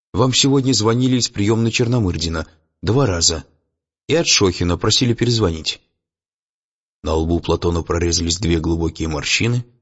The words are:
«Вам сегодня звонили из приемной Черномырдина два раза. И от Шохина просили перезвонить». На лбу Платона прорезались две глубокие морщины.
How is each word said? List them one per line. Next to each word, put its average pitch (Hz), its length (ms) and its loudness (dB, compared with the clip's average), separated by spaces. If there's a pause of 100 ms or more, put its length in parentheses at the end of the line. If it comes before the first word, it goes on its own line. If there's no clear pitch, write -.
(140)
«Вам 123 200 2
сегодня 135 400 2
звонили 123 440 2
из 120 120 -2
приемной 113 420 0
Черномырдина 85 760 -2 (360)
два 120 240 2
раза. 85 380 0 (640)
И 135 60 0
от 165 120 2
Шохина 90 520 2
просили 113 360 0
перезвонить». 107 640 -2 (1200)
На 80 120 -2
лбу 80 260 0
Платона 85 420 0
прорезались 85 560 -2
две 85 220 0
глубокие 82 480 -2
морщины. 113 580 -2 (160)